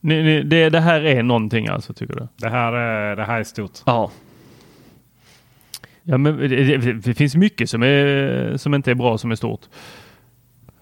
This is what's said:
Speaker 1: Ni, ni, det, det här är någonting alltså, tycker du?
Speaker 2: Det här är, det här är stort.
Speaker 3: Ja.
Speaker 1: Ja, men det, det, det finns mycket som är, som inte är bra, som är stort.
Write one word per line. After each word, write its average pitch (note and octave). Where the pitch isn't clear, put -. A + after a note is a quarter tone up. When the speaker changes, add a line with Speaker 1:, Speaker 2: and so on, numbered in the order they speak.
Speaker 1:
Ni, D#3
ni, D#3
det, D#3+
det E3
här D#3+
är B2+
någonting A2+
alltså, -
tycker -
du? A2+
Speaker 2:
Det A2+
här A#2
är, A2
det G#2+
här A2+
är G#2+
stort. -
Speaker 3:
Ja. A#2
Speaker 1:
Ja, C3
men D3
det, C3+
det, B2+
det A2+
finns C#3+
mycket F3
som A#2
är, C#3
som D3
inte C3+
är B2
bra, A#2+
som A#2
är A2
stort. A2